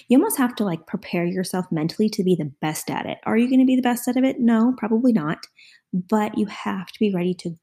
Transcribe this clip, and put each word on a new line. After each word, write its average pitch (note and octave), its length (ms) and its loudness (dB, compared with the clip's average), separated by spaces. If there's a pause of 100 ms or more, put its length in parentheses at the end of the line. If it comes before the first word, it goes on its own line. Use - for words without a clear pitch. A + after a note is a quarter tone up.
You B3 120 6
almost G#4+ 180 2
have B3 200 0
to, A3 60 0
like, E3 220 -4
prepare F3+ 400 -4
yourself F#3 460 -2
mentally E3 380 0
to G#3 140 -2
be F#3 120 4
the D3+ 160 -4 (100)
best D#3 300 -6
at - 160 -6
it. - 180 -8
Are A3 100 0
you B3 140 2
gonna C4 160 4
be C4 100 4
the B3+ 60 2
best B3 260 0
at B3+ 80 0
it? C4 240 0
No, A#3 380 4
probably A3+ 340 2
not. D#3+ 360 -2 (440)
But G#3+ 460 -2
you G#3+ 80 2
have G3 420 -8
to - 120 -10
be G#3+ 120 2
ready F3+ 220 0
to E3+ 300 -10